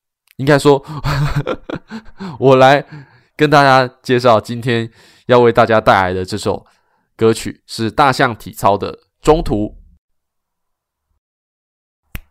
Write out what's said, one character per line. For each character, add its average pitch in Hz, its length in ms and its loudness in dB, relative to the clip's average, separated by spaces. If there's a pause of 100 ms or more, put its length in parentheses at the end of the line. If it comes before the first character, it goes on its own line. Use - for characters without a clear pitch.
(380)
应 131 80 -10
该 147 120 4
说， 139 260 2 (760)
<laughs> - 800 -16
我 131 160 4
来 131 280 4 (540)
跟 151 120 0
大 147 120 4
家 131 400 2
介 127 160 -2
绍 117 220 2
今 120 220 -10
天 113 280 -4 (380)
要 123 120 4
为 120 120 4
大 113 140 2
家 110 140 2
带 113 140 2
来 92 200 0
的 92 120 -6
这 104 120 -8
首 - 280 -6 (520)
歌 113 160 2
曲 - 340 -12
是 110 240 -8
大 139 200 0
象 127 240 -2
体 - 180 -18
操 101 240 0
的 95 200 -10 (240)
中 - 220 2
途。 107 340 -6 (2500)